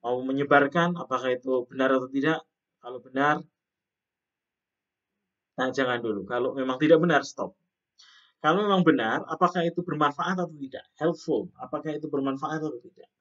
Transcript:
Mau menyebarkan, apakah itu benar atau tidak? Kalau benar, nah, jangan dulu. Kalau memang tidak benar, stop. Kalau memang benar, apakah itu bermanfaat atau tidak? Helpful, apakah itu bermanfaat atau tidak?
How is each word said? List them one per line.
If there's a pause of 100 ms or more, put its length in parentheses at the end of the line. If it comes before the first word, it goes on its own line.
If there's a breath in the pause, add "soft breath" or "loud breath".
Mau
menyebarkan,
apakah
itu
benar
atau
tidak? (340)
Kalau
benar, (2250)
nah,
jangan
dulu.
Kalau
memang
tidak
benar,
stop. (880 soft breath)
Kalau
memang
benar,
apakah
itu
bermanfaat
atau
tidak? (160)
Helpful,
apakah
itu
bermanfaat
atau
tidak? (120)